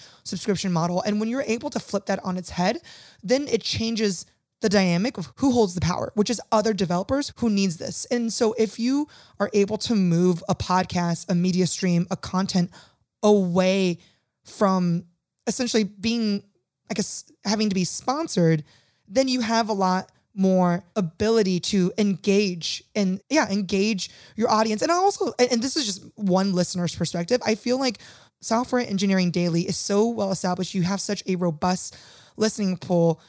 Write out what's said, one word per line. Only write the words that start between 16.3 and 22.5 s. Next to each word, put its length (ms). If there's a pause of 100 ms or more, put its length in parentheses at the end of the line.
I 20
guess, 320 (200)
having 240
to 60
be 80
sponsored, 800 (440)
then 200
you 140
have 280
a 40
lot 380 (260)
more 460 (140)
ability 640
to 360
engage 840 (100)